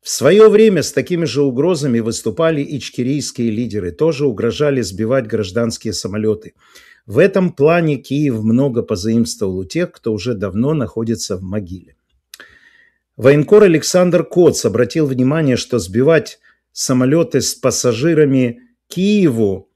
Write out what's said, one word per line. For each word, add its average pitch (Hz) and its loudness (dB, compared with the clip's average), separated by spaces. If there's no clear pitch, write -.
В - -14
свое 202 6
время 208 4
с - -8
такими 165 -2
же 139 -2
угрозами 139 0
выступали 143 -2
ичкерийские 127 -6
лидеры. 104 -4
Тоже 147 -2
угрожали 123 -2
сбивать 110 -2
гражданские 110 -4
самолеты. 107 -4
В 104 -4
этом 190 2
плане 156 2
Киев 135 -4
много 117 0
позаимствовал 107 -2
у 92 -8
тех, 165 -4
кто - -6
уже 107 -4
давно 104 -2
находится 113 -4
в 95 -12
могиле. 92 -10
Военкор 147 4
Александр 180 2
Коц - 2
обратил 120 0
внимание, 131 0
что - -4
сбивать 131 0
самолеты 131 0
с - -4
пассажирами 131 0
Киеву 143 0